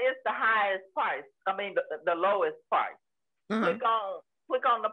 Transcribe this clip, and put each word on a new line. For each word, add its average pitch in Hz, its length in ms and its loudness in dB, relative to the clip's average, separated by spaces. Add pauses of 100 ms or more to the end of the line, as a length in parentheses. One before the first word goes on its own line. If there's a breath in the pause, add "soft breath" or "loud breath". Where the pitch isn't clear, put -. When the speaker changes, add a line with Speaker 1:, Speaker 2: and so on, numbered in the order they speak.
(100)
Speaker 1:
is 262 140 -4
the 214 80 0
highest 208 500 2 (120)
price. 170 280 -2 (240)
I 190 100 0
mean, 202 200 -6
the, - 60 2 (220)
the 175 120 2
lowest 180 400 2 (120)
price. 120 280 0 (540)
Speaker 2:
Uh-huh. 220 160 0
Speaker 1:
Click 220 180 0
on, 208 360 -2 (300)
click 254 180 0
on 226 140 2
the 214 100 0